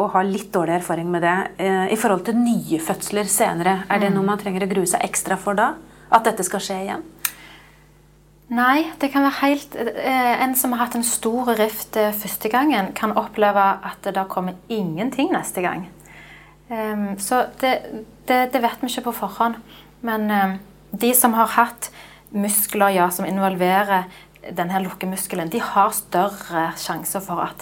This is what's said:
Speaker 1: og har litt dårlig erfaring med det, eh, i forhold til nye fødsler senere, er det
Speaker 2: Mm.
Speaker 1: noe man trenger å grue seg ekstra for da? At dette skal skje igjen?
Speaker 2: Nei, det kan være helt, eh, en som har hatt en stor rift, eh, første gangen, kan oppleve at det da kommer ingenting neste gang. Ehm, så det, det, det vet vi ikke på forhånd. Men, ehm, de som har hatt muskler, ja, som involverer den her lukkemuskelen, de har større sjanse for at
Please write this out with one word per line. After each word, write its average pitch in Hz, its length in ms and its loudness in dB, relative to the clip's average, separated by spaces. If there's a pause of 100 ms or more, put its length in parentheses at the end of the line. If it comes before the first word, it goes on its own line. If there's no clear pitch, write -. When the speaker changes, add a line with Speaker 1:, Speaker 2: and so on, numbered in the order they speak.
Speaker 1:
og 202 100 0
har 190 160 2
litt 196 240 -4
dårlig 170 300 2
erfaring 170 280 -4
med 175 140 0
det, 170 120 4 (280)
eh, 190 300 2
i - 20 0
forhold 208 300 0
til 226 100 0
nye 185 480 2
fødsler 208 480 -2
senere, 185 580 2
er 202 100 2
det 202 120 2
Speaker 2:
Mm. 196 40 2
Speaker 1:
noe 190 100 2
man 208 120 2
trenger 196 280 -2
å 185 80 0
grue 190 120 2
seg - 160 0
ekstra - 360 -2
for 202 180 -2
da? 208 140 4 (420)
At 226 140 6
dette 196 180 0
skal 190 160 -2
skje 190 240 -6
igjen? 208 200 -6 (1500)
Speaker 2:
Nei, 254 300 4 (160)
det 277 140 0
kan 277 100 4
være 277 160 2
helt, 285 400 0
eh, 247 640 0
en 262 120 0
som 254 180 0
har 240 120 0
hatt 240 100 -6
en 233 80 -2
stor 233 420 -2 (120)
rift, 214 400 -2
eh, 208 140 4
første 208 400 -6
gangen, 247 420 2
kan 214 220 -2
oppleve 208 420 2 (260)
at - 200 -10
det 196 100 -4
da 190 120 -2
kommer 185 280 -4 (160)
ingenting 220 640 -2
neste - 300 -4
gang. 175 260 -4 (840)
Ehm, 214 480 -4
så 247 300 0 (120)
det, 262 220 2 (460)
det, 254 260 4
det 262 80 2
vet 233 200 0
vi 262 60 -2
ikke 247 160 -6
på 240 100 -4
forhånd. 226 420 -2 (460)
Men, 214 300 -2
ehm, 190 280 2 (360)
de 240 180 2
som 240 200 4
har 226 140 4
hatt - 420 0 (440)
muskler, 202 600 2
ja, 180 160 4
som 185 160 -4
involverer 190 800 2 (480)
den 175 160 -4
her 190 120 0
lukkemuskelen, 185 680 -6
de 226 100 -4
har 208 320 2
større 175 840 -2
sjanse 170 460 -6
for 180 200 -6
at 165 200 -6